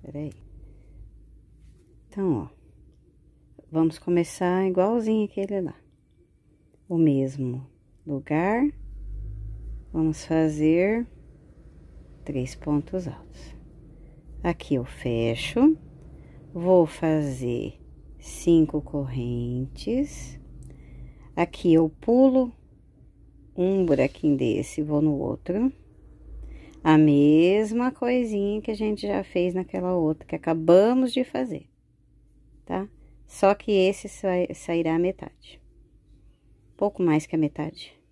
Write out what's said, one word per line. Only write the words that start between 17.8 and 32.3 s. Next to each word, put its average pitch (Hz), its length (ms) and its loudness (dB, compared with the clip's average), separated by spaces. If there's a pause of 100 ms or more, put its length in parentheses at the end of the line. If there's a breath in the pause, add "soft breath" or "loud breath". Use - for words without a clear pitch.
cinco 160 600 2
correntes. 127 1600 -6 (960 loud breath)
Aqui 170 400 0
eu 160 140 4
pulo 254 640 2 (1040)
um 185 280 2
buraquinho 139 500 2
desse, 131 460 -2
vou 151 180 0
no 151 160 2
outro. 180 560 -4 (1120 loud breath)
A 156 140 6
mesma 170 920 6
coisinha 214 720 -2
que - 100 -8
a 208 60 -4
gente 214 300 -4
já 196 180 -2
fez 180 300 -2
naquela 180 420 -4
outra, 156 320 -2
que 165 80 -6
acabamos 185 760 4
de 254 140 -2
fazer, 247 420 -6 (1000)